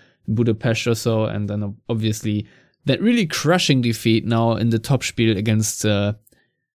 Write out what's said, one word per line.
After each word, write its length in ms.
in 80
Budapest 500
or 100
so. 280
And 260
then 140
ob-, 140
obviously 580
that 160
really 240
crushing 560
defeat 440
now 320
in 120
the 100
Topspiel 580
against, 480
uh, 280